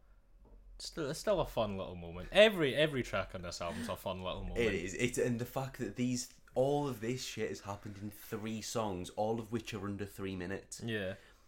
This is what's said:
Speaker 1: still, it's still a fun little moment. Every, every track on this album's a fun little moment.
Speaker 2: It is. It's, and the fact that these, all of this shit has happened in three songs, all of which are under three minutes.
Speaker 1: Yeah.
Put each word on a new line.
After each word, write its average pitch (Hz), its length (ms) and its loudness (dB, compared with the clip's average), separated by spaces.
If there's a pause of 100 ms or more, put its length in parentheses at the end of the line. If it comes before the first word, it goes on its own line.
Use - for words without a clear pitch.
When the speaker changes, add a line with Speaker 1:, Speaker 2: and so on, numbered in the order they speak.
(800)
Speaker 1:
still, 147 300 -4
it's 156 100 -4
still 202 200 4
a 143 60 4
fun 101 320 2
little 90 180 -4
moment. 85 360 -6
Every, 180 440 8
every 143 280 4
track 95 320 0
on 90 80 -6
this 87 180 -6
album's 87 280 -2
a 92 60 0
fun 92 280 -4
little 92 200 -4
moment. 90 160 -2
Speaker 2:
It 110 140 4
is. 92 220 -2
It's, 123 220 2
and 120 220 2
the 123 60 0
fact 131 340 -6
that 104 160 -4
these, 123 340 0 (260)
all 143 320 4
of 120 120 -2
this 123 240 -2
shit - 260 -2
has - 120 -6
happened 101 400 -8
in 104 100 -6
three 110 500 -6
songs, 98 540 -2
all 113 240 2
of 107 120 -8
which 117 220 -2
are 98 120 -4
under 101 200 -2
three 98 300 -4
minutes. 90 500 -4
Speaker 1:
Yeah. 104 280 0 (340)